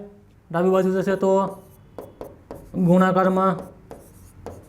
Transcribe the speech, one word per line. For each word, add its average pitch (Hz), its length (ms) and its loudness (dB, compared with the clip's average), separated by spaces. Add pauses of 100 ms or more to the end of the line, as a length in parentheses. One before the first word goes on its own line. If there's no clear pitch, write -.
(520)
ડાબી 175 180 0
બાજુ 185 320 2
જશે 190 140 -2
તો 190 160 0 (1400)
ગુણાકારમાં, 185 840 2 (1080)